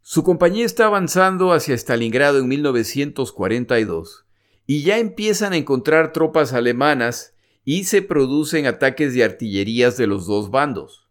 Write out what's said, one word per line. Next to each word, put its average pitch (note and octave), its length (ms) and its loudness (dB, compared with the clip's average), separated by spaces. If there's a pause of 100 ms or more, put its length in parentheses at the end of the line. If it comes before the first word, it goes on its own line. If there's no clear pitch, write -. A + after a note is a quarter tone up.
Su - 220 -2
compañía F3+ 420 2
está A3+ 220 2
avanzando F#3 640 2
hacia C#3+ 220 0
Stalingrado B2+ 640 0
en B2+ 100 0
mil C#3+ 120 -2
novecientos C3+ 680 -2
cuarenta A#2 480 0
y A2 60 2
dos E2+ 400 -10 (400)
y C#3+ 180 -2
ya G3 140 2
empiezan G#3 560 -2
a E3+ 40 0
encontrar D3+ 540 0
tropas D#3 400 0
alemanas B2 840 -2 (280)
y F#3 220 -2
se G3 160 2
producen D3 640 -2
ataques C3+ 480 0
de B2 100 2
artillerías A2+ 720 0
de A#2+ 120 0
los G2 180 -2
dos G#2 260 -4
bandos. C3 600 -4